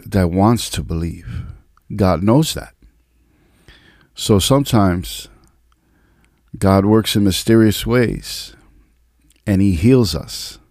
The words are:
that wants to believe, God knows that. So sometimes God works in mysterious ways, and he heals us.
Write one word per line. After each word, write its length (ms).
that 260
wants 400
to 120
believe, 600
God 280
knows 320
that. 180
So 240
sometimes 880
God 280
works 300
in 80
mysterious 600
ways, 680
and 160
he 120
heals 420
us. 420